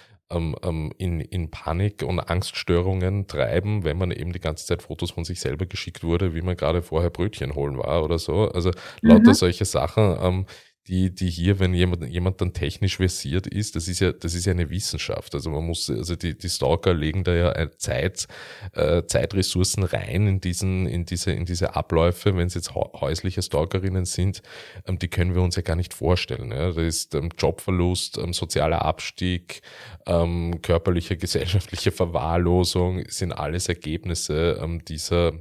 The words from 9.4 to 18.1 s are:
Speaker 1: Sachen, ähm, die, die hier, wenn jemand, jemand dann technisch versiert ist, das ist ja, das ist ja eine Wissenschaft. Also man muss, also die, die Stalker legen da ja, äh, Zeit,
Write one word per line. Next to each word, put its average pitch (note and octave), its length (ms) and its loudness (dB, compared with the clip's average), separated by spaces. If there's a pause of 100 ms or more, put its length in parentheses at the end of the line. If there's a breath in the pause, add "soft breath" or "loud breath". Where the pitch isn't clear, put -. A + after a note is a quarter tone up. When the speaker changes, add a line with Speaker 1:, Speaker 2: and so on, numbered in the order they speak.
Speaker 1:
Sachen, F#2+ 580 2
ähm, F#2 240 2 (420 loud breath)
die, F#2 280 2
die F#2 140 0
hier, F2+ 320 2
wenn F#2 120 4
jemand, F2 300 2
jemand F2 380 -2
dann F2+ 100 0
technisch - 460 -2
versiert F#2 500 0
ist, - 300 -4
das E2 100 -4
ist F2+ 140 -2
ja, F2 100 4
das E2+ 240 -4
ist F2 100 -2
ja G2 60 2
eine F2 180 0
Wissenschaft. - 640 -6
Also D2 160 -4
man D#2 160 -4
muss, E2+ 240 -4
also D#2+ 280 -4
die, E2+ 200 -4
die F2+ 120 -6
Stalker D#2+ 440 2
legen D#2+ 300 0
da F2 100 2
ja, E2+ 200 4
äh, D#2+ 240 -2
Zeit, - 500 -2 (460 loud breath)